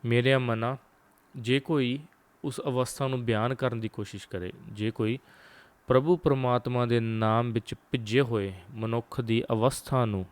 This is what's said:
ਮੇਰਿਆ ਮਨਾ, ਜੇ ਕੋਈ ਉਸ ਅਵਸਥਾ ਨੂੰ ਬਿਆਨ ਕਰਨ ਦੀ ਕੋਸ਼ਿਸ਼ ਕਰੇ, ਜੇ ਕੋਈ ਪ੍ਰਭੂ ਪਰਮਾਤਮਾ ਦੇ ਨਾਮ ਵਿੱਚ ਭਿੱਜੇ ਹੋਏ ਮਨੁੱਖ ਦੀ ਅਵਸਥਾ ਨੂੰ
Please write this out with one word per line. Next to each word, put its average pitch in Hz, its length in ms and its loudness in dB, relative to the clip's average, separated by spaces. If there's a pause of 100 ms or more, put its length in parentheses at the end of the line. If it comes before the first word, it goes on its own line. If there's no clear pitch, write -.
ਮੇਰਿਆ 123 340 4
ਮਨਾ, 120 380 0 (600)
ਜੇ 127 240 0
ਕੋਈ 139 380 0 (460)
ਉਸ 135 220 -6
ਅਵਸਥਾ 127 420 -2
ਨੂੰ 127 160 -4
ਬਿਆਨ 113 300 0
ਕਰਨ 117 260 -2
ਦੀ 110 80 -4
ਕੋਸ਼ਿਸ਼ - 400 -10
ਕਰੇ, 90 240 -8 (160)
ਜੇ 107 220 -4
ਕੋਈ 117 280 -2 (680)
ਪ੍ਰਭੂ 143 300 4
ਪਰਮਾਤਮਾ 123 720 2
ਦੇ 117 140 4
ਨਾਮ 113 520 2
ਵਿੱਚ - 220 -4
ਭਿੱਜੇ 120 460 0
ਹੋਏ 107 320 0 (220)
ਮਨੁੱਖ 117 460 -4
ਦੀ 113 320 2
ਅਵਸਥਾ 123 520 2
ਨੂੰ 98 280 -2